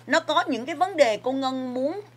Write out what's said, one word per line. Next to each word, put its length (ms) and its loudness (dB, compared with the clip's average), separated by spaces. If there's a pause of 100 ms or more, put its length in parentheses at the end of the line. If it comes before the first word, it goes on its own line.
nó 120 2
có 280 2
những 180 -4
cái 100 -6
vấn 220 0
đề 260 6
cô 80 -2
Ngân 420 -4
muốn 280 -2 (160)